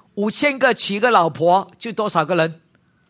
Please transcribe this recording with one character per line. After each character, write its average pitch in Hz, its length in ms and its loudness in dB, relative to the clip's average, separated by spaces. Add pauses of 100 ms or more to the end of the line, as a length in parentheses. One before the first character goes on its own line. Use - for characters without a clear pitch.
(140)
五 202 160 -4
千 277 260 -2
个 254 160 2
娶 - 220 -4
一 202 60 -4
个 247 100 2
老 180 180 4
婆， 170 480 0
就 226 160 -10
多 208 160 -4
少 165 160 0
个 175 120 -2
人？ 165 240 -2 (500)